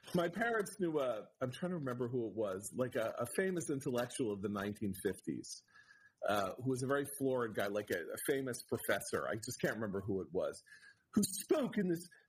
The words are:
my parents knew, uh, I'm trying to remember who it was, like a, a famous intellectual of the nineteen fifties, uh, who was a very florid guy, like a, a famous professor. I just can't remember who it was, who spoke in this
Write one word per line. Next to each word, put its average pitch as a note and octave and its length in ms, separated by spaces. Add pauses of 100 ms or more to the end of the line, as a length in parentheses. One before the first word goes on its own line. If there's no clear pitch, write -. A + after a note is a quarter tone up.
(140)
my F3 120
parents A3 520
knew, E3 200
uh, B2 220 (200)
I'm B2+ 100
trying F3 200
to F3+ 60
remember B2+ 300
who A#2 200
it G2+ 80
was, G2+ 400
like B2 200
a, A2+ 240
a A#2+ 60 (100)
famous F#3+ 340
intellectual C3 600
of G2+ 100
the G2+ 80
nineteen G2+ 440 (100)
fifties, - 600 (680)
uh, G2+ 200 (140)
who B2 80
was B2+ 120
a C3 40
very C#3+ 180 (120)
florid B2+ 380
guy, G#2 120
like G2+ 240
a, G#2+ 60
a - 360
famous C3+ 240 (120)
professor. G2 600
I D#2+ 60
just A2+ 260
can't C#3 140
remember G#2+ 260
who G2 200
it F2+ 100
was, D#2+ 300 (520)
who - 100
spoke - 540
in G3 120
this E3+ 180 (220)